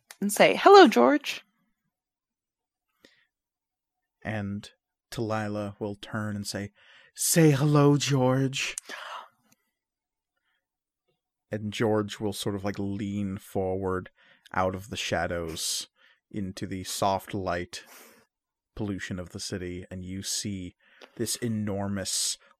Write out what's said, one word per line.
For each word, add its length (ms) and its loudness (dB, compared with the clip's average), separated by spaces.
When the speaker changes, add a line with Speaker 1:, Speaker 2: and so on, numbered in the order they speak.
Speaker 1:
and 120 -2
say, 240 6
"Hello, 320 12
George." 540 2
Speaker 2:
And 480 -8
Talila 680 -6
will 160 -6
turn 420 -8
and 100 -8
say, 260 -8
"Say 380 4
hello, 440 6
George." 800 0
And 220 -8
George 480 0
will 120 -4
sort 220 -6
of, 100 -6
like, 140 -6
lean 580 -4
forward 760 -4
out 200 0
of 160 -12
the 60 -10
shadows 920 -4
into 360 -8
the 180 -8
soft 500 -2
light 480 -4
pollution 420 -6
of 120 -12
the 100 -12
city, 500 -8
and 140 -12
you 180 -10
see 540 -8
this 200 -4
enormous 1000 -4